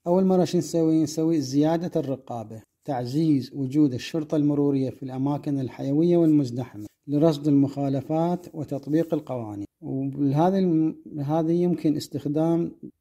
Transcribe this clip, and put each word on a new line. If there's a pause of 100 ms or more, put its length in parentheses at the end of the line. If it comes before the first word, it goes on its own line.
أول
مرة
شو
نسوي؟
نسوي
زيادة
الرقابة، (220)
تعزيز
وجود
الشرطة
المرورية
في
الأماكن
الحيوية
والمزدحمة (220)
لرصد
المخالفات
وتطبيق
القوانين. (140)
وبهذه
الم-، (220)
هذه
يمكن
استخدام (280)